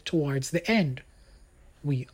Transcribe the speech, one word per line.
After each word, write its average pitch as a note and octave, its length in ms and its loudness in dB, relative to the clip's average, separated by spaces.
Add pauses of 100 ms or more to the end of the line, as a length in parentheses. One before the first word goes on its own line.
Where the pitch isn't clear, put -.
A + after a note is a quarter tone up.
towards C#3 440 0
the E3+ 200 -2
end. E3 320 2 (840)
We C3+ 300 -2